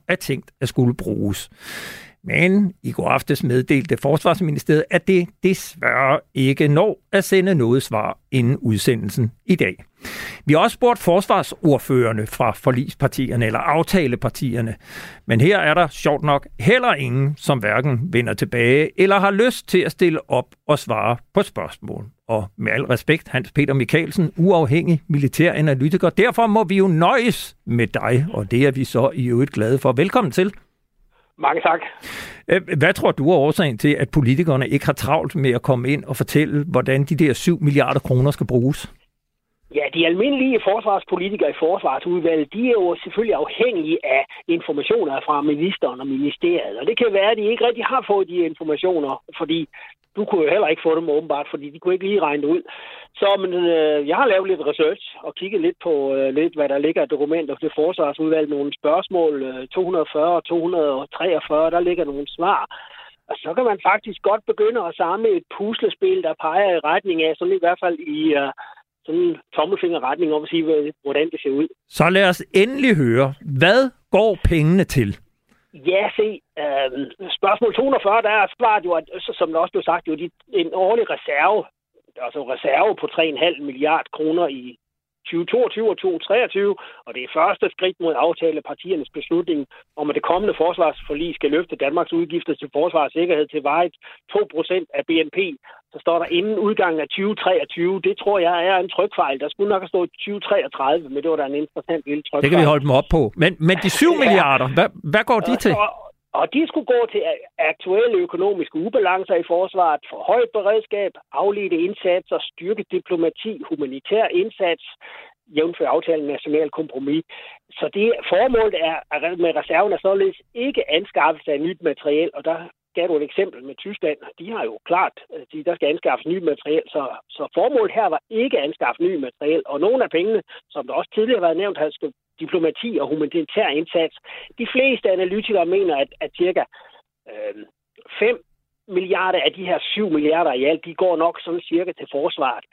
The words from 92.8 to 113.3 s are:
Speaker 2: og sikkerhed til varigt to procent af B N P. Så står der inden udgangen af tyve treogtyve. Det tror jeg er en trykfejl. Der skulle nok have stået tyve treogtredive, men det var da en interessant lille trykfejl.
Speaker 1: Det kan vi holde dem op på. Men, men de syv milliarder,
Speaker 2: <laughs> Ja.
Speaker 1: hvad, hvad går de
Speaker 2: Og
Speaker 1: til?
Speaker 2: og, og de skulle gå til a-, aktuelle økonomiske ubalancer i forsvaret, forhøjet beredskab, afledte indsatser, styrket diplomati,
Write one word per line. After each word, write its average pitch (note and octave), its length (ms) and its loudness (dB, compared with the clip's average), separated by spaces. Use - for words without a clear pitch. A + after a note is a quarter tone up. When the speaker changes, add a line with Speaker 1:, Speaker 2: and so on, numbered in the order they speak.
Speaker 2:
og C3 60 -6
sikkerhed D#3+ 360 0
til D3+ 140 -6
varigt D3+ 340 -2
to G3+ 80 2
procent E3 400 -2
af C#3 140 -4
B - 20 -6
N - 100 -14
P. - 20 0
Så D#3 80 -18
står E3+ 180 0
der E3 60 -2
inden G3 340 -2
udgangen F#3+ 420 0
af D3 80 -6
tyve G3+ 260 -4
treogtyve. F3+ 680 -2
Det G3 160 0
tror G3+ 220 0
jeg F3 280 2
er F#3+ 100 2
en F3+ 120 -2
trykfejl. D#3+ 500 -2
Der C#3+ 100 -6
skulle G3+ 200 -2
nok F#3+ 120 0
have F3+ 140 -8
stået F3 140 0
tyve G3+ 200 -8
treogtredive, D3+ 680 0
men C#3 140 -6
det E3 80 -2
var D#3 60 0
da C#3+ 80 -2
en C#3 100 -6
interessant D#3 500 -6
lille D3 180 -6
trykfejl. C#3+ 200 -2
Speaker 1:
Det C#3+ 80 2
kan F3 80 6
vi D3+ 120 6
holde C#3+ 140 2
dem C3 140 4
op - 120 -2
på. E3 100 4
Men, F3 240 2
men E3 240 4
de G3 60 0
syv E4+ 220 4
milliarder, C#3 460 4
Speaker 2:
<laughs> - 0 -
Ja. C3 40 -4
Speaker 1:
hvad, E3+ 160 4
hvad G#3+ 100 4
går A3+ 160 2
de G3 120 -2
Speaker 2:
Og B3+ 80 0
Speaker 1:
til? G3+ 120 4
Speaker 2:
og, G#3+ 60 2
og - 120 2
de C#4+ 140 2
skulle C#4+ 180 -4
gå A#3+ 60 4
til G#3 80 0
a-, - 140 -8
aktuelle G#3 540 0
økonomiske F3+ 500 -4
ubalancer F#3+ 500 0
i E3+ 180 -2
forsvaret, F3 560 0
forhøjet A3+ 480 0
beredskab, G3+ 540 0
afledte G3 360 0
indsatser, F3+ 520 -2
styrket G3 400 -6
diplomati, F3+ 640 -4